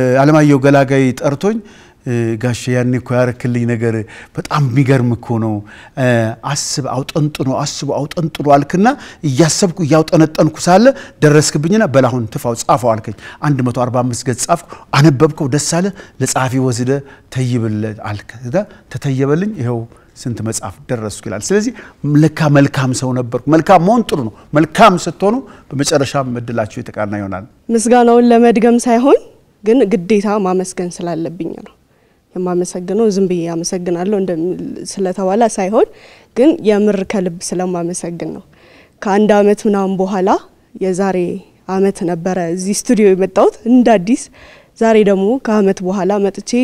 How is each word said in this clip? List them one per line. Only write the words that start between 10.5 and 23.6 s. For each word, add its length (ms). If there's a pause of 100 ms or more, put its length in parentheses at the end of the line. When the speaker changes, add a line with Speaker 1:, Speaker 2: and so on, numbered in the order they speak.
Speaker 1:
ሳለ 260 (340)
ደረስክብኝና 680
«በል 180
አሁን 220
ትፋው 300
ጻፈው» 320
አልከኝ። 260 (260)
አንድ 200
መቶ 180
አርባ 180
አምስት 260
ገጽ 180
ጻፍኩ። 260 (260)
አነበብከው፣ 560
ደስ 220
አለ፣ 140 (300)
ለጸሐፊ 440
ወስደ 300 (420)
ተይብለት 720
አልክ። 280
ከዛ 240 (320)
ተተየበልኝ፣ 680
ይኸው 240 (360)
ስንት 260
መጽሐፍ 340 (100)
ደረስኩ 380
ይላል። 200
ስለዚህ 280 (440)
ለካ 360
መልካም 420
ሰው 200
ነበርኩ። 360
መልካም 320